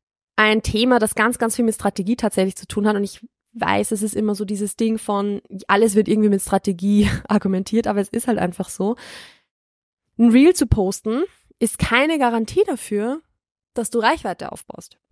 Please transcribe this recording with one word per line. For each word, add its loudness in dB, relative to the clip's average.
ein 4
Thema, 2
das 0
ganz, 0
ganz -2
viel 0
mit 0
Strategie -2
tatsächlich -2
zu -16
tun -2
hat. 2
Und -2
ich -10
weiß, 0
es -2
ist -4
immer 0
so -6
dieses -4
Ding 0
von, -4
alles 4
wird 4
irgendwie 4
mit 2
Strategie 2
<laughs> -10
argumentiert, 0
aber 0
es -6
ist -4
halt 0
einfach -4
so. -4
Ein 6
Reel 8
zu 0
posten -2
ist -2
keine 2
Garantie 0
dafür, -4
dass -4
du -2
Reichweite -2
aufbaust. -18